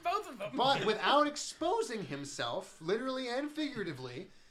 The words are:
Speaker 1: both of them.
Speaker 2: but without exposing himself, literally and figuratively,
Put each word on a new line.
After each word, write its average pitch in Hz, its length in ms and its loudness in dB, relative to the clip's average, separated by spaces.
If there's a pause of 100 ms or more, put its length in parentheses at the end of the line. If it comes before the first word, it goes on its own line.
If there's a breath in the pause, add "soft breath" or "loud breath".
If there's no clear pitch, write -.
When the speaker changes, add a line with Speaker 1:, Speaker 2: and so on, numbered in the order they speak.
Speaker 1:
both 381 260 0
of 247 80 -12
them. 202 160 -6
Speaker 2:
but 269 300 4
without 220 420 6
exposing 294 800 -2
himself, 139 760 -4
literally 254 480 0
and 277 220 -2
figuratively, 185 800 -4 (220 soft breath)